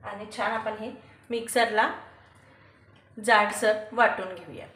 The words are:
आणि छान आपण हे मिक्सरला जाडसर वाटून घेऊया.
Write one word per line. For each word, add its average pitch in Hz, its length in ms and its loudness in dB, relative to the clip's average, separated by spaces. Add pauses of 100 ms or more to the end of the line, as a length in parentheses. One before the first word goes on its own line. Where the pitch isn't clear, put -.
आणि 208 240 -10 (100)
छान 214 140 -2
आपण 220 220 -4
हे 220 200 -10 (380)
मिक्सरला 233 640 2 (1300)
जाडसर 214 680 4
वाटून 202 420 2
घेऊया. - 420 -14